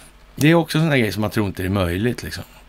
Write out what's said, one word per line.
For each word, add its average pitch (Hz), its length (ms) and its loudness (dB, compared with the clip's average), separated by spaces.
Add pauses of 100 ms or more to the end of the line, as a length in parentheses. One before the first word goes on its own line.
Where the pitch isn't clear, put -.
(400)
Det 139 80 4
är 165 60 6
också 160 240 2
en 160 60 2
sån 165 60 0
där 139 80 2
grej 107 140 0
som 98 80 -6
man 107 100 -2
tror 107 160 0
inte 95 180 -6
är 87 40 -2
möjligt, 98 540 0
liksom. 82 220 -10 (240)